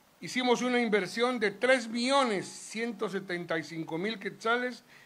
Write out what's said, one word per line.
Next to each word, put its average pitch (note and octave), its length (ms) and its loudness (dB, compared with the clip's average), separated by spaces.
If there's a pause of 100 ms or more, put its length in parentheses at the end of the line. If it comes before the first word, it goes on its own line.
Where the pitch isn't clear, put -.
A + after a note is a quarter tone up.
(200)
Hicimos B3 420 0
una B3 180 2
inversión A3+ 580 0
de G3+ 140 0
tres B3 340 4
millones A#3+ 640 2
ciento A3 600 -6
setenta F3 480 -4
y D#3+ 60 0
cinco D#3+ 360 -6
mil G#3+ 200 -2
quetzales A#3 640 -2 (240)